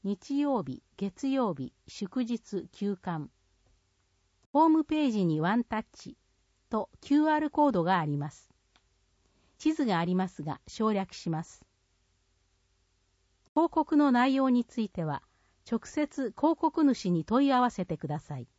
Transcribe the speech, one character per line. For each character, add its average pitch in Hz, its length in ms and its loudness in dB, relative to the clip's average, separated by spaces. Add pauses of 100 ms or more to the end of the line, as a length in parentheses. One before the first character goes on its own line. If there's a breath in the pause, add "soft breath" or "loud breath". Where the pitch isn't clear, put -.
日 240 380 -4
曜 269 240 0
日、 135 180 -10 (140)
月 202 320 -6
曜 254 260 0
日、 135 180 -10 (140)
祝 233 380 -6
日、 220 480 -8
休 202 240 -4
館。 160 340 -8 (1200)
ホ 311 140 4
ー - 20 6
ム 311 160 4
ペ 302 220 0
ー 247 60 2
ジ 202 120 0
に 156 160 0
ワ 180 140 0
ン 240 100 0
タ 214 140 -6
ッ 220 140 -8
チ - 240 -20 (520)
と 214 220 -4 (100)
キ - 140 0
ュ 302 120 6
ー 311 80 2
ア - 20 2
ー 302 40 0
ル 302 100 -2
コ 294 180 2
ー - 20 4
ド 185 120 0
が 180 160 2
あ 160 60 -2
り 147 140 -2
ま 143 120 -6
す。 - 200 -20 (1080)
地 311 140 0
図 311 140 0
が 185 120 2
あ 170 60 0
り 180 100 0
ま 185 140 0
す - 140 -12
が、 147 240 -8
省 214 260 -2
略 190 220 -4
し - 160 -8
ま 165 140 -4
す。 - 200 -20 (1900)
広 320 160 2
告 311 280 0
の 294 120 6
内 247 240 4
容 269 140 2
に 247 160 2
つ - 160 -8
い 214 80 -2
て 170 160 -6
は、 143 180 -6 (480)
直 233 140 -2
接 285 500 -4
広 320 220 2
告 330 280 0
主 233 260 2
に 165 160 0
問 262 200 2
い 277 60 2
合 247 80 2
わ 247 100 2
せ 180 140 -6
て 160 140 -6
く 151 100 -10
だ 143 100 -6
さ 143 200 -12
い。 120 100 -14 (100)